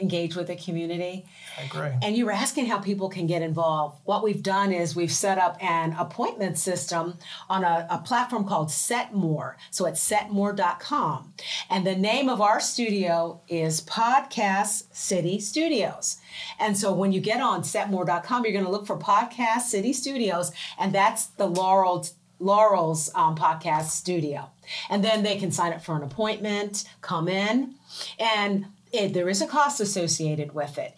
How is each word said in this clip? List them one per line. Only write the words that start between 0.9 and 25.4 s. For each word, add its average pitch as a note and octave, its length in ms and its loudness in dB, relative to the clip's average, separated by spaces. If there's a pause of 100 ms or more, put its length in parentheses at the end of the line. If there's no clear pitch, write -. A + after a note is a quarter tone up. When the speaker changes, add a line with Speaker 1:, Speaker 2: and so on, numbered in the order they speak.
Speaker 2:
I - 60 -10
agree. D3+ 280 -6 (100)
Speaker 1:
And G#3+ 160 0
you A#3+ 80 2
were G#3 80 0
asking B3+ 320 -2
how A3 140 0
people F#3+ 280 -2
can F3 200 -4
get F3 140 2
involved. D#3+ 600 0
What G#3+ 220 0
we've G#3 180 0
done G3 300 2
is E3+ 200 0
we've E3+ 160 0
set G3 280 2
up F#3 260 2
an E3 340 0
appointment F#3 600 -2
system F3 640 -2 (300)
on F#3 140 0
a, E3+ 260 2
a E3+ 100 -2
platform A#3+ 440 0
called E3 240 0
Setmore. E3+ 880 -2 (160)
So - 140 -2
it's D#3+ 200 -2
setmore G3+ 480 0
dot G3 280 0
com. G3+ 520 -4 (360)
And F#3+ 180 2
the F#3+ 80 2
name A3+ 320 2
of A#3 140 2
our G#3+ 180 6
studio F3+ 880 0
is D#3+ 320 0
Podcast A3 1120 0
City F3+ 480 0
Studios. D4+ 800 -2 (420)
And G#3 180 2
so G3+ 140 2
when G3 220 4
you F#3+ 80 2
get A3 180 0
on A3+ 220 2
setmore G3 440 -2
dot - 180 2
com, B3 200 0
you're G#3+ 100 0
gonna F#3+ 160 0
look G#3 180 -2
for F#3+ 100 -2
Podcast A#3 640 2
City G#3+ 320 0
Studios, F#3+ 580 -2 (280)
and G3+ 140 0
that's F3 340 2
the - 180 -2
Laurel, F3+ 600 4 (340)
Laurel's, F#3 760 4
um, D#3+ 220 4
podcast D#3+ 540 0
studio. D3+ 600 -4 (400)
And G3 140 2
then A3 180 2
they G3+ 160 0
can G3 140 -2